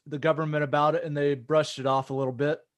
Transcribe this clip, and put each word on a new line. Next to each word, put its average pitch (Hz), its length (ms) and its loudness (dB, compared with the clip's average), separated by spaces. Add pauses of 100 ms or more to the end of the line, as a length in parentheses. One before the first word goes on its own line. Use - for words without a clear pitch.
the 147 140 -8
government 151 440 0
about 147 300 2
it, 165 100 -2
and 147 140 -6
they 143 160 2
brushed 147 460 0
it 131 80 -2
off 135 240 0
a - 20 -6
little 135 200 -2
bit. 143 260 -2 (180)